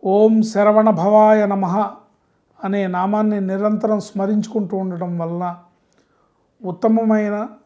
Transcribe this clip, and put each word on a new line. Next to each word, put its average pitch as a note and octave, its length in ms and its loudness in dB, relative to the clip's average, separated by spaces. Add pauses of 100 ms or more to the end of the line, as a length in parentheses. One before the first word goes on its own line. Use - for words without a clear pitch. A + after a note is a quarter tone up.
"ఓం G#3+ 360 4
శరవణ G#3+ 480 2
భవాయ G#3+ 560 4
నమః" G3 440 -2 (760)
అనే G3 240 -4
నామాన్ని G3+ 540 -2
నిరంతరం G#3 580 -2
స్మరించుకుంటూ G3+ 760 -4
ఉండటం F3+ 400 -6
వలన F3 380 -6 (1080)
ఉత్తమమైన G#3+ 840 -2 (160)